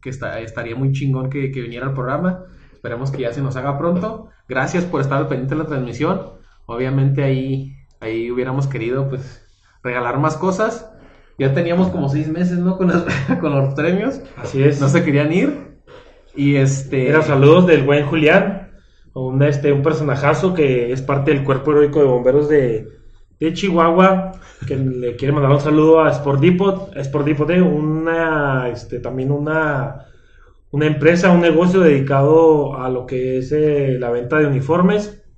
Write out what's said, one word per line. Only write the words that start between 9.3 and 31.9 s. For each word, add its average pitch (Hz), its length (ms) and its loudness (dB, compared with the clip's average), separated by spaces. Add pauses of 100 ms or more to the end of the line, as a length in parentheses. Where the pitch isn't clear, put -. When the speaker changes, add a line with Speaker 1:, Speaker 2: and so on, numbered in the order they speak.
Speaker 1:
regalar 123 360 -4
más 151 180 -2
cosas. 214 520 -4 (500)
Ya 135 140 0
teníamos 170 360 0
como 139 180 -4
seis 151 220 -2
meses, 180 300 -2
¿no? 185 180 -2
Con 185 120 0
los, 170 140 0 (180)
<laughs> 180 200 -2
con 151 180 -2
los 139 140 0
premios. 185 480 -2 (160)
Speaker 2:
Así - 260 -4
es. 147 160 4
Speaker 1:
No 139 80 2
se 170 160 4
querían 151 300 0
ir. 262 460 -2 (560)
Y 143 220 2
este 135 520 0
Speaker 2:
Era 151 140 4
saludos 147 420 6
del 156 180 4
buen 143 220 2
Julián, 165 640 2 (460)
un, 131 260 -2
este, 143 320 2
un 139 80 0
personajazo 151 720 0
que 127 400 0
es 131 80 -6
parte 139 320 0
del 135 100 0
cuerpo 135 280 -2
heroico 147 280 4
de 143 60 6
bomberos 131 420 2
de, 127 400 0 (520)
de 160 140 -2
Chihuahua, 180 800 2 (320)
que 135 120 -4
<laughs> - 0 -
le 123 400 -4
quiere 139 160 -2
mandar 139 180 2
un 143 80 4
saludo 156 440 6
a 147 80 4
Sport 139 280 -2
Depot, 180 560 2
a 135 60 -12
Sport 139 240 -4
Depot, 151 240 0
eh, 180 120 4
una, 156 1080 0
este, 117 300 -10
también 131 320 -6
una, 147 720 -4 (640)
una 143 160 -2
empresa, 160 460 4
un 175 100 6
negocio 175 380 4
dedicado 143 1000 4